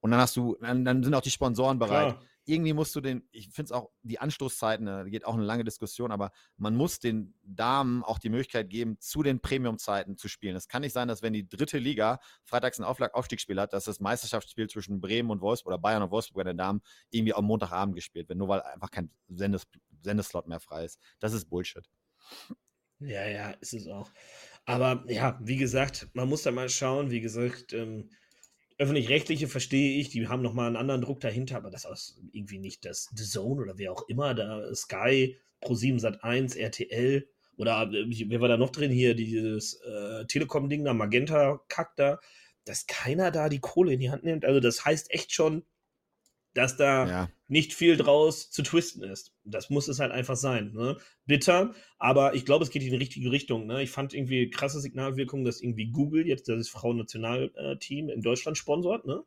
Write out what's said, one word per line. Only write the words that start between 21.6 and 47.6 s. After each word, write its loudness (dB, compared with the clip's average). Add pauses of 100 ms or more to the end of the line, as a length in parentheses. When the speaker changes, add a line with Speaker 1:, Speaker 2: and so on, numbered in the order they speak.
Speaker 2:
Ja, -6
ja, -6
ist -14
es -10
auch. -12 (560)
Aber 2
ja, 0
wie 0
gesagt, 0
man -2
muss 0
da 2
mal -2
schauen. 0
Wie -2
gesagt, -4
ähm, -8 (720)
Öffentlich-Rechtliche 2
verstehe 2
ich, -2
die -2
haben 0
nochmal 0
einen -2
anderen 0
Druck -4
dahinter, -4
aber -10
das -16
ist -14 (140)
irgendwie -12
nicht -12
das -8
The -8
Zone -2
oder -8
wer -6
auch -10
immer, 0
da -4
Sky, 2 (220)
Pro -2
sieben 2
Sat -2
eins, 0
R -4
T -6
L 2 (300)
oder, 2 (100)
äh, -2
wie, -4
wer 2
war 4
da 8
noch 4
drin -2
hier, 6
dieses, -2
äh, -8
Telekom-Ding 0
da, 2
Magenta-Kack 2
da, 4 (440)
dass -8
keiner 0
da 2
die 0
Kohle 4
in 2
die 0
Hand -6
nimmt. 0
Also 8
das 2
heißt 2
echt -4
schon, 2 (920)
dass 2
da 6
Speaker 1:
Ja. 0 (180)
Speaker 2:
nicht 4